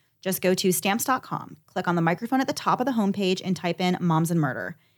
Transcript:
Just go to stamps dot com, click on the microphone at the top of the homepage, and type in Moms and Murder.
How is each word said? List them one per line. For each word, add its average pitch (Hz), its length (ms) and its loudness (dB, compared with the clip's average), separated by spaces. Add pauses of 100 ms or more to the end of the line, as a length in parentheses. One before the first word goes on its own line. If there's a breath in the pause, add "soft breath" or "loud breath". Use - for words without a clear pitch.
(200)
Just 185 200 -4
go 180 140 4
to 185 180 2
stamps 208 320 0
dot 262 180 0
com, - 440 -10
click - 200 -6
on 175 80 2
the 170 80 2
microphone 202 380 2
at 262 80 0
the 294 40 -4
top 190 280 0
of 247 60 0
the 277 60 0
homepage, 190 520 0
and 190 100 0
type 170 260 -4
in 180 200 2
Moms 165 300 2
and 170 100 2
Murder. 113 360 -4 (220)